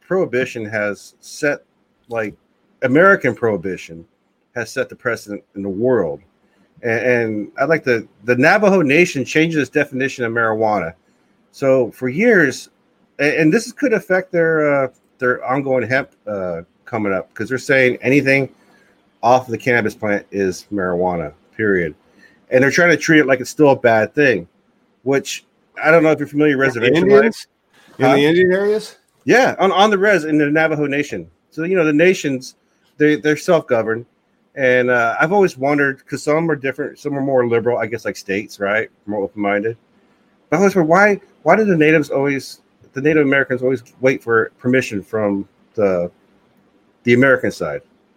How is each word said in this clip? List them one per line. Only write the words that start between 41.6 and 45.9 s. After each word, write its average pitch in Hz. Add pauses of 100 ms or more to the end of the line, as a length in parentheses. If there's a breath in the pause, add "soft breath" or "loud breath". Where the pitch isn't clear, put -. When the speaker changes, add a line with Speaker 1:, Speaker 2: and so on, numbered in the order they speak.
Speaker 1:
the 190
natives 156
always, 139 (340)
the 135
Native 151
Americans 135
always 123 (180)
wait 131
for 113
permission 123
from 101 (260)
the, 92 (920)